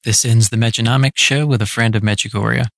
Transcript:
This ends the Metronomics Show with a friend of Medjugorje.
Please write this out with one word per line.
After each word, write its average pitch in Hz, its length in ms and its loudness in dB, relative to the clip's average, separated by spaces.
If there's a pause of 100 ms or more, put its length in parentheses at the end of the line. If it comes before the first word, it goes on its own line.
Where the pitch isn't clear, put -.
This 113 220 0
ends 113 240 4
the 113 80 -4
Metronomics 117 600 0
Show 147 280 0
with 131 140 0
a 104 60 -2
friend 113 280 0
of 104 80 0
Medjugorje. 110 640 -2 (120)